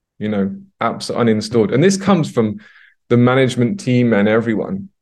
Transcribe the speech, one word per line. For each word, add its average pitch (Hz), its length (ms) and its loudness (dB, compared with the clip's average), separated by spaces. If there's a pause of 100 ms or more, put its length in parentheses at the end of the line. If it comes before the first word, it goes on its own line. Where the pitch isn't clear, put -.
(180)
you 107 120 -6
know, 98 260 -4 (240)
apps - 340 -4
uninstalled. 110 600 0
And 139 100 2
this 196 140 2
comes 185 340 0
from 107 300 0 (480)
the 120 80 2
management 123 640 2
team 123 320 2
and 101 160 2
everyone. 107 600 -2 (120)